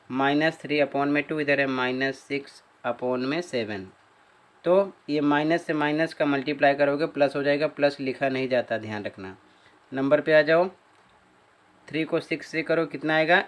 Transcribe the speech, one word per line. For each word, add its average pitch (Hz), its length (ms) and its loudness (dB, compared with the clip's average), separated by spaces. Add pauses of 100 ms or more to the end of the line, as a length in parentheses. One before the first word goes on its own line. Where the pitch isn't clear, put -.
(120)
माइनस 147 500 0
थ्री 147 200 -2
upon 143 260 0
में 147 160 0
टू, 156 160 -6
इधर 143 200 0
है 139 80 2
माइनस 131 520 -2
सिक्स - 440 -10 (240)
upon 127 300 -2
में 139 240 -2
सेवन। 104 460 -6 (760)
तो 190 300 2 (160)
ये 147 120 0
माइनस 151 440 2
से 170 80 -4
माइनस 151 400 0
का 156 120 -2
मल्टीप्लाई 143 480 2
करोगे, 143 320 2
प्लस 143 300 0
हो 143 80 -2
जाएगा, 143 240 0
प्लस 143 320 0
लिखा 135 300 -2
नहीं 131 200 -4
जाता, 120 280 0
ध्यान 107 260 -8
रखना। 95 340 -12 (560)
नंबर 139 280 2
पे 156 120 0
आ 151 80 8
जाओ, 165 280 4 (1160)
थ्री 156 160 -4
को 156 160 -2
सिक्स 151 280 -8
से 160 160 -4
करो, 160 220 0
कितना 156 300 -2
आएगा? 160 320 4